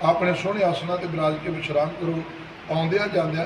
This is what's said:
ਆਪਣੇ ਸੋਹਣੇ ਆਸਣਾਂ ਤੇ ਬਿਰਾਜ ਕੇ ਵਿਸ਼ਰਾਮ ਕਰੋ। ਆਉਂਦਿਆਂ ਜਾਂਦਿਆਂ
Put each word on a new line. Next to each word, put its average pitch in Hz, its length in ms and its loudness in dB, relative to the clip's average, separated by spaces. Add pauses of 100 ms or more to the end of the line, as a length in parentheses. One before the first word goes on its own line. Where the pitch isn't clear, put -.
ਆਪਣੇ 175 300 4
ਸੋਹਣੇ 196 300 0
ਆਸਣਾਂ 175 340 0
ਤੇ 180 100 -4
ਬਿਰਾਜ 156 360 0
ਕੇ 180 60 -4
ਵਿਸ਼ਰਾਮ 151 400 0 (120)
ਕਰੋ। 165 180 -2 (520)
ਆਉਂਦਿਆਂ 165 360 2
ਜਾਂਦਿਆਂ 160 380 0